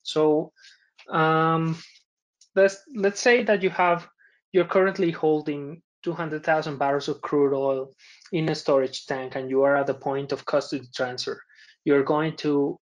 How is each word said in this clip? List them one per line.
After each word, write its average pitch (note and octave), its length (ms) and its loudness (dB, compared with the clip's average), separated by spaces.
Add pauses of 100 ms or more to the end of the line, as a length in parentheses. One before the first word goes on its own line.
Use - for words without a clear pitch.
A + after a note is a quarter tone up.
So, D#3 520 0 (540)
um, D#3+ 680 2 (760)
let's, F#3+ 260 4 (140)
let's G3+ 260 -2
say B3 220 4
that G3+ 180 0
you F#3 80 0
have, F3 380 0 (460)
you're F3 120 4
currently F#3+ 460 2
holding D3+ 720 -2 (200)
two F3 80 -4
hundred D#3 320 -6
thousand D#3 340 -2
barrels C#3+ 300 -2
of C#3+ 140 -6
crude C#3+ 340 0
oil C3+ 340 -2 (440)
in D#3+ 160 -2
a D3+ 60 -2
storage C3+ 500 0
tank, C3 300 -8
and C3 140 -6
you C3+ 140 2
are C#3+ 140 4
at C#3 100 0
the C3+ 60 -2
point C#3 400 -6
of C3 120 -8
custody C#3 480 -4
transfer. B2+ 480 -6 (440)
You're C#3+ 180 4
going D#3 340 -2
to C#3+ 460 0